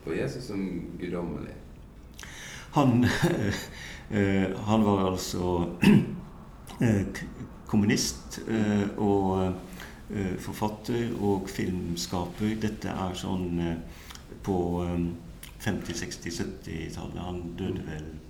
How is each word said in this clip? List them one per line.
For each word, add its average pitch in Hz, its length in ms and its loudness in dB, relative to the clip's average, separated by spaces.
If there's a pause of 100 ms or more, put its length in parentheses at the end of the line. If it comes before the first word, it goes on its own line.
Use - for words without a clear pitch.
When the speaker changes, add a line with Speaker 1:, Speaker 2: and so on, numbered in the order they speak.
Speaker 1:
på 80 80 -6
Jesus 117 320 -4
som 92 380 -4 (160)
guddommelig? 87 560 -4 (1160)
Speaker 2:
Han, 123 320 8 (540)
<laughs> - 520 -12
eh, 98 460 4
han 110 280 4
var 98 260 6
altså, 90 580 0 (540)
<clears throat> - 580 -14
eh, 107 320 6
k-, - 140 -8 (400)
kommunist, - 840 2
eh, 104 400 4 (100)
og, 95 560 4 (560)
eh, 95 280 -2
forfatter 110 720 -2 (100)
og 98 280 2
filmskaper. 90 1120 -2
Dette 101 280 -2
er 90 260 -2
sånn, 90 460 -2
eh, 85 160 0 (680)
på, 87 420 2
eh, 87 220 0 (520)
femti, - 360 -4
seksti, - 360 -6
sytti-tallet. 80 880 -6
Han 87 240 -6 (140)
døde 92 300 -2
vel 78 180 -8 (260)